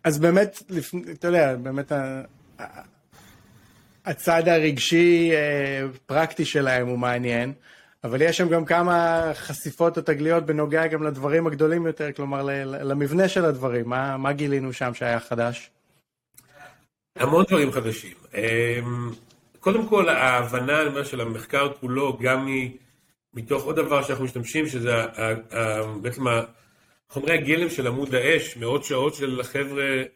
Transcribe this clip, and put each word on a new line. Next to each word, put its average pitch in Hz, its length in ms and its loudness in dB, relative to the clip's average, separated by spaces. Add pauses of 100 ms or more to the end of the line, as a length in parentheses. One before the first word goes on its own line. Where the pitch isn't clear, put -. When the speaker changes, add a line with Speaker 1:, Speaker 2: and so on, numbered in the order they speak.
Speaker 1:
אז 147 140 2
באמת, 185 500 4
לפ-, 175 260 -8 (180)
אתה 170 160 -6
יודע, 147 280 4
באמת 135 360 -6
ה-, 135 300 -4 (360)
ה-, - 240 -16 (1200)
הצד 170 440 2
הרגשי, 165 840 4
אה, 143 540 0 (200)
פרקטי 156 380 0
שלהם 131 420 2
הוא 123 120 -2
מעניין, 123 540 -2 (520)
אבל 127 180 0
יש 165 140 2
שם 180 120 2
גם 165 160 2
כמה 170 580 2 (120)
חשיפות 160 600 -2
או 160 60 -4
תגליות 156 440 2
בנוגע 151 400 0
גם 156 160 -2
לדברים 147 440 0
הגדולים 156 400 2
יותר, 151 260 -4
כלומר, 139 300 -4
ל-, 139 80 -2
ל-, 139 400 -6
למבנה 147 380 2
של 185 160 2
הדברים. 127 440 0
מה, 131 280 -2
מה 139 160 -2
גילינו 139 400 -2
שם 123 220 -4
שהיה 120 260 -2
חדש? 120 500 -4 (1500)
Speaker 2:
המון 151 300 4
דברים 147 240 4
חדשים. 113 420 -6 (200)
אמ, 120 760 -2 (500)
קודם 220 280 2
כל, 196 200 4
ההבנה, 127 720 2
אני 151 80 0
אומר, 139 160 -4
של 127 160 -8
המחקר 139 600 -2
כולו, 127 420 -2
גם 131 240 0
מ-, 131 240 -4 (640)
מתוך 135 300 -2
עוד 156 120 -4
דבר 143 260 2
שאנחנו 131 220 -4
משתמשים, 127 440 -4
שזה 120 280 -2
ה-, 113 100 0 (100)
ה-, 110 180 -2 (160)
ה-, 110 320 -2 (200)
בעצם 123 260 -4
ה-, 117 140 2 (680)
חומרי 143 240 -2
הגלם 160 380 2
של 131 160 -4
עמוד 127 280 -2
האש, 139 420 2
מאות 120 280 -2
שעות 143 300 0
של 131 260 -4
החבר'ה 139 600 -4 (140)